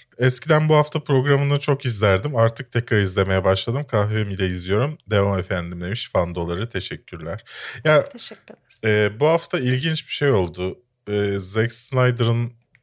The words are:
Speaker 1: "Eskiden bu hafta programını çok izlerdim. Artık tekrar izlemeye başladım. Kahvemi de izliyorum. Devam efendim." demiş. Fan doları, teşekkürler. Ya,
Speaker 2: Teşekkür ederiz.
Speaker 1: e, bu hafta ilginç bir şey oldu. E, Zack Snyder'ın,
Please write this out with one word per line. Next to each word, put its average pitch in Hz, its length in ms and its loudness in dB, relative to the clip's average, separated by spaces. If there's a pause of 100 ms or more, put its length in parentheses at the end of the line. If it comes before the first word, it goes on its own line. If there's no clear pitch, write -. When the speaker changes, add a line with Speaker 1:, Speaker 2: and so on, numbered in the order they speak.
(180)
Speaker 1:
"Eskiden 151 500 2
bu 156 80 6
hafta 151 280 2
programını 143 560 2
çok 135 260 -2
izlerdim. 104 500 2
Artık 113 360 0
tekrar 117 260 0
izlemeye 95 460 2
başladım. 117 460 0
Kahvemi 104 480 0
de 95 80 0
izliyorum. 95 600 -2
Devam 98 320 0
efendim." 87 420 -6
demiş. 92 320 -8
Fan 87 220 0
doları, 87 340 -4
teşekkürler. 82 760 -10 (400)
Ya, 151 240 4
Speaker 2:
Teşekkür - 340 -12 (120)
ederiz. - 60 -20 (540)
Speaker 1:
e, 113 60 -6
bu 143 60 2
hafta 165 320 0
ilginç 135 480 -2
bir - 60 -12
şey 143 180 0
oldu. 92 480 0 (320)
E, 101 280 0
Zack 110 340 -2
Snyder'ın, 120 800 0 (300)